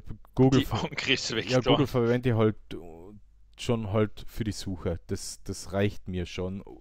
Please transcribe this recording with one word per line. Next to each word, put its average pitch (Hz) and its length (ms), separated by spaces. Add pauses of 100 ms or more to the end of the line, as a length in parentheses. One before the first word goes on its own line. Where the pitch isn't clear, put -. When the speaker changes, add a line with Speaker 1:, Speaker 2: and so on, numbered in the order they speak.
(340)
Speaker 1:
Google 131 280
Speaker 2:
Die - 40
Speaker 1:
ver-, 110 200
Speaker 2:
Angriffsvektoren. 127 800
Speaker 1:
ja, 127 40
Google 123 180
verwende 123 420
ich 117 60
halt 110 200 (1000)
schon 113 340
halt 107 360
für - 160
die 107 100
Suche. 90 520
Das, - 380
das - 280
reicht 101 360
mir 90 180
schon 92 380 (180)